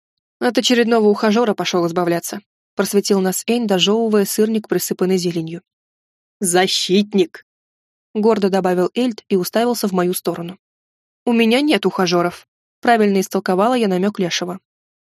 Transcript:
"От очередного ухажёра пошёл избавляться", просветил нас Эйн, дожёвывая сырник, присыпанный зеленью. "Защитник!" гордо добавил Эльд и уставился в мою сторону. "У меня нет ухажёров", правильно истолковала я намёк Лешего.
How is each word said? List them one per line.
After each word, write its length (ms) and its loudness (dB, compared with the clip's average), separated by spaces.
"От 160 0
очередного 520 4
ухажёра 460 2
пошёл 320 -2
избавляться", 540 -2
просветил 460 0
нас 260 -2
Эйн, 200 -2
дожёвывая 580 2
сырник, 420 -2
присыпанный 520 -2
зеленью. 420 -6
"Защитник!" 1040 0
гордо 340 2
добавил 460 0
Эльд 340 -4
и 80 0
уставился 520 -2
в 40 -4
мою 220 0
сторону. 440 -8
"У 60 0
меня 280 4
нет 240 0
ухажёров", 640 0
правильно 360 4
истолковала 520 0
я 160 0
намёк 300 -2
Лешего. 420 -6